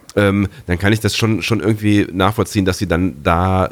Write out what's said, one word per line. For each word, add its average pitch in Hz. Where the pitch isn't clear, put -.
Ähm, 101
dann 85
kann 101
ich 113
das 104
schon, 110
schon 110
irgendwie 104
nachvollziehen, 95
dass 92
sie 98
dann 85
da, 92